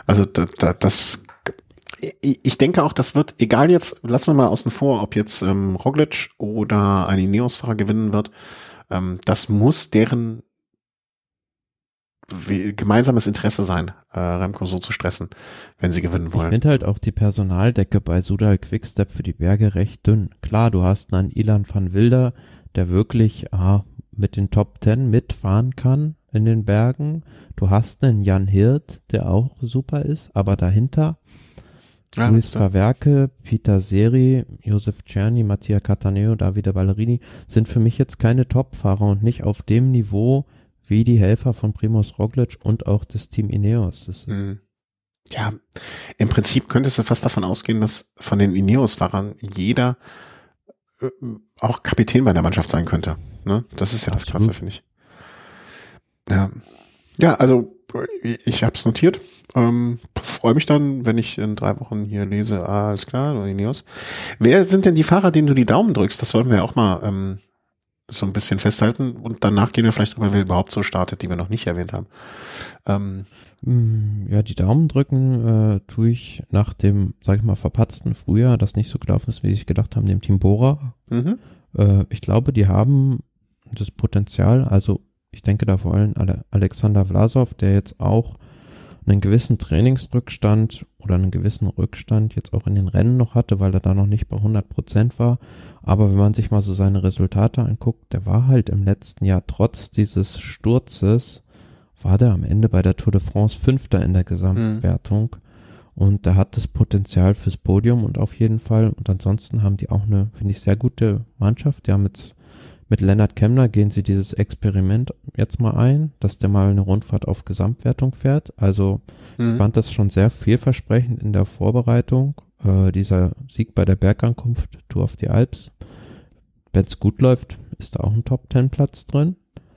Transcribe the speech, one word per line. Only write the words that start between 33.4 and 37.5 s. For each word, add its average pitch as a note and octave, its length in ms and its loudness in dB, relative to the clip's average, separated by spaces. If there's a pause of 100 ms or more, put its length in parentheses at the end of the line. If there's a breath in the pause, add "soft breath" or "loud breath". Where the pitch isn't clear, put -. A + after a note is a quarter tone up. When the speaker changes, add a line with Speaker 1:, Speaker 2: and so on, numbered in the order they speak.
Speaker 2:
Peter G#2+ 360 0
Seri, A#2 640 2 (180)
Josef G#2 420 -4
Czerny, A2 400 -2
Mattia G2+ 360 -2
Cattaneo, G2+ 560 0
Davide G2 380 -2
Ballerini G#2 460 -2 (280 loud breath)
sind A2 220 2